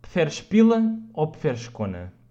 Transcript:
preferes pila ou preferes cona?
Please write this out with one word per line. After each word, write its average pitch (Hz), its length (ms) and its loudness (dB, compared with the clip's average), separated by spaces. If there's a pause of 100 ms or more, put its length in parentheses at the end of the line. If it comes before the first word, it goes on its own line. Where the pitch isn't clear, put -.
preferes 156 400 -2
pila 226 400 4 (320)
ou 156 140 -2
preferes 127 420 -6
cona? 90 440 -8 (180)